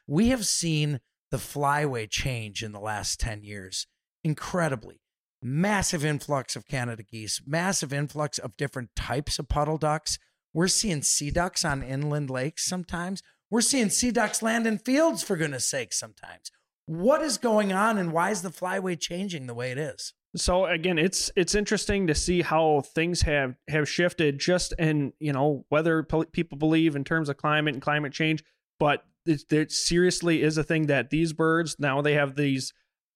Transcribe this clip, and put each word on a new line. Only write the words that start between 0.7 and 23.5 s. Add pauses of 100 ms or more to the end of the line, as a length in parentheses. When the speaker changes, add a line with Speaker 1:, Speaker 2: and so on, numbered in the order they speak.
Speaker 1:
the
Flyway
change
in
the
last
ten
years. (360)
Incredibly. (400)
Massive
influx
of
Canada
geese,
massive
influx
of
different
types
of
puddle
ducks. (340)
We're
seeing
sea
ducks
on
inland
lakes
sometimes. (260)
We're
seeing
sea
ducks
land
in
fields,
for
goodness
sake,
sometimes. (340)
What
is
going
on,
and
why
is
the
Flyway
changing
the
way
it
is? (220)
Speaker 2:
So
again,
it's,
it's
interesting
to
see
how
things
have, (120)